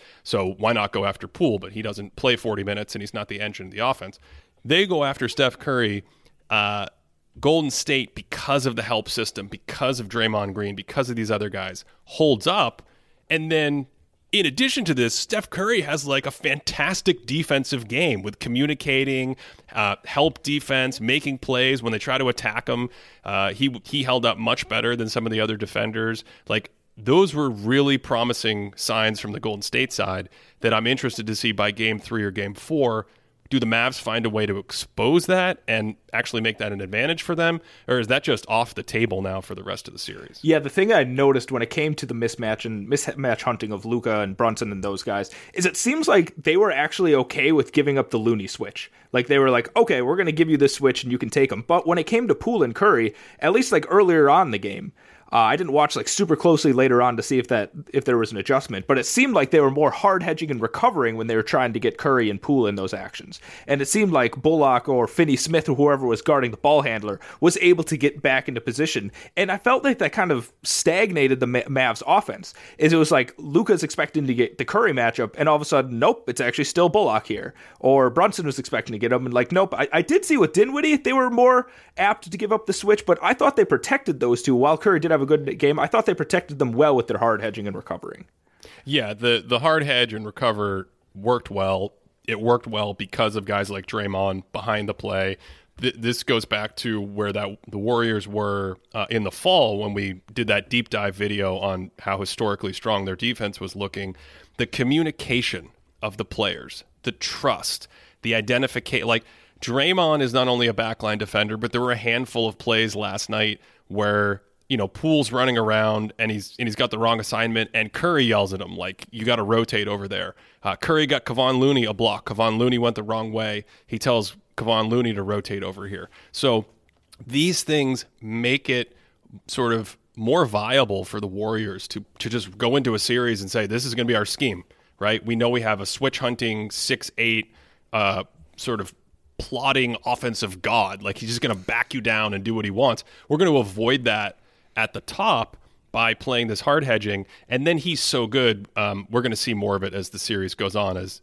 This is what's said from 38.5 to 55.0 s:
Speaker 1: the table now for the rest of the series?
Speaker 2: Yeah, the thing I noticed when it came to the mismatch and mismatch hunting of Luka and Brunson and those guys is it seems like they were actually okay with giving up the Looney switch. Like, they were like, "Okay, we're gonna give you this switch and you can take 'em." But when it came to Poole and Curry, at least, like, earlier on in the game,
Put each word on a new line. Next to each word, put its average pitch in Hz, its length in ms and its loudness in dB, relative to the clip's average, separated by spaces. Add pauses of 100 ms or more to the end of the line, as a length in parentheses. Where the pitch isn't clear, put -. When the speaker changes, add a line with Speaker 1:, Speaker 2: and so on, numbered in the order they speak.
Speaker 1:
the - 80 -8
table 107 380 -2
now 95 180 -6
for 95 160 -12
the 92 80 -14
rest 95 240 -10
of - 60 -18
the - 60 -18
series? - 420 -16
Speaker 2:
Yeah, 156 180 4
the 139 100 -6
thing 202 220 2
I 160 140 6
noticed 131 440 2
when 127 120 -2
it 117 80 -4
came 151 240 -2
to 147 120 -10
the 120 80 -8
mismatch 113 520 -4
and 107 240 -8
mismatch 135 540 -2
hunting 113 280 -4
of 104 140 -8
Luka 113 340 -2
and 98 160 -4
Brunson 113 380 0
and 95 100 -10
those 98 180 -6
guys 101 300 -4 (220)
is 180 120 -2
it 180 120 -2
seems 311 320 -2
like - 260 4
they 160 220 0
were 196 160 4
actually 151 420 2
okay 135 380 2
with 151 180 2
giving 139 260 2
up 135 120 0
the 123 80 0
Looney 110 300 0
switch. - 440 -10 (220)
Like, 123 140 0
they 139 120 4
were 135 100 6
like, 120 280 2
"Okay, 214 240 4
we're 139 160 0
gonna 170 160 0
give 160 160 4
you 151 80 4
this 139 180 4
switch 135 280 2
and 123 100 -4
you 127 40 0
can 120 120 -4
take 135 200 4
'em." 107 160 -6
But 170 220 2
when 175 100 2
it 160 60 0
came 226 240 0
to 165 80 4
Poole 226 280 0
and 117 120 -2
Curry, 123 380 4 (260)
at 165 140 2
least, 247 180 2
like, 165 160 2
earlier 170 420 6
on 170 180 6
in 127 40 -4
the 104 80 -2
game, 98 320 -8 (380)